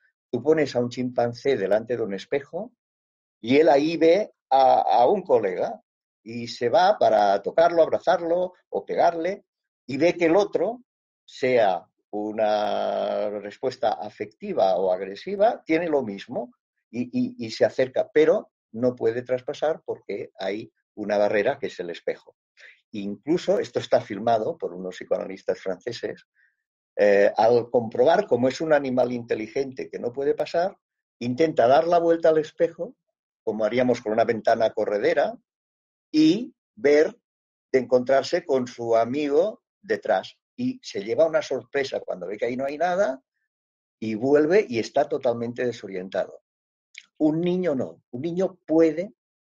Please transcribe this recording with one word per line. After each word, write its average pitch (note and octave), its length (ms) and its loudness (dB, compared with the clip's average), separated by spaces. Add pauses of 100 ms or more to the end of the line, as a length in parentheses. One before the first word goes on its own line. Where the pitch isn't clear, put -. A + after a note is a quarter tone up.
(300)
Tú A#2+ 120 -4
pones D3+ 320 2
a B2 60 0
un A#2+ 80 -2
chimpancé B2 680 -2
delante A2 400 0
de A2+ 60 -6
un G2 120 -4
espejo C#3+ 580 -8 (680)
y B2 160 0
él D#3+ 120 6
ahí D3+ 280 2
ve E3 360 4 (180)
a, C3 300 6
a A#2 260 4
un F#3 160 2
colega A#2 580 0 (420)
y A#2 260 -10
se A#2+ 200 -4
va F3+ 300 4
para G#2 440 4
tocarlo, E3 400 2
abrazarlo E3+ 720 0 (160)
o G2 140 -6
pegarle E3+ 600 -2 (420)
y C#3 100 -8
ve E3+ 180 2
que F3 120 0
el D#3+ 100 4
otro, G#3 460 -2 (420)
sea A2 640 0 (240)
una G#2 1200 -2 (100)
respuesta G#2 520 -4
afectiva G#2 840 -2
o F#2 160 0
agresiva, C3+ 720 -2
tiene D#3+ 240 -2
lo C#3+ 140 0
mismo A#2+ 520 -10 (360)
y, A#2+ 120 -6 (100)
y, B2 340 -4
y G#2+ 40 -12
se - 140 0
acerca, - 480 -2
pero D#3 380 2 (220)
no B2 220 -2
puede A#2 280 -2
traspasar C3+ 600 -4
porque - 540 -10
hay G2+ 340 -6 (220)
una G#2 220 -4
barrera G#2 420 2
que G2 80 -6
es - 140 -10
el E2+ 100 -10
espejo. - 460 -10 (560)
Incluso, A2 680 -2
esto A#2 220 -4
está A#2+ 200 0
filmado A#2 560 -2
por F2+ 160 -8
unos F#2 240 -10
psicoanalistas F#2+ 640 -6
franceses, A2+ 680 -10 (680)
eh, G2+ 400 6
al A2+ 320 4
comprobar B2+ 600 2
cómo B2 180 2
es B2+ 140 -2
un D#3+ 120 -2
animal B2+ 380 0
inteligente A#2+ 800 -6
que F#2+ 80 -12
no A#2 140 -6
puede C#3 220 -2
pasar, E3+ 440 -4 (400)
intenta B2 480 2
dar D#3 220 6
la F3 100 4
vuelta E3+ 300 4
al D#3 100 4
espejo, E3+ 560 -4 (480)
como A2 220 -2
haríamos A#2+ 360 0
con G#2+ 120 -4
una A2+ 120 2
ventana A2+ 460 0
corredera, C3+ 640 -2 (760)
y D#3+ 420 2 (220)
ver, D3 420 2 (540)
de C3 80 2
encontrarse B2+ 640 0
con B2+ 240 0
su A#2 260 -4
amigo C#3+ 720 0 (180)
detrás. G2+ 540 -4 (200)
Y B2+ 240 -6
se - 220 -10
lleva A#2 240 0
una D#3 160 -2
sorpresa C3 560 -6
cuando F#2 300 -10
ve G#2 80 -10
que A#2+ 100 -6
ahí B2 100 -6
no C3+ 100 -6
hay C#3+ 120 -8
nada, F#3+ 420 -2 (800)
y A2 160 -6
vuelve D3 540 2
y A#2 100 -4
está C#3 300 -2
totalmente A#2+ 580 -4
desorientado. F#2+ 760 -8 (760)
Un D#3 220 2
niño F3 340 -2
no, F2+ 380 -6
un B2 100 -10
niño F3 420 -4
puede E3 500 2 (380)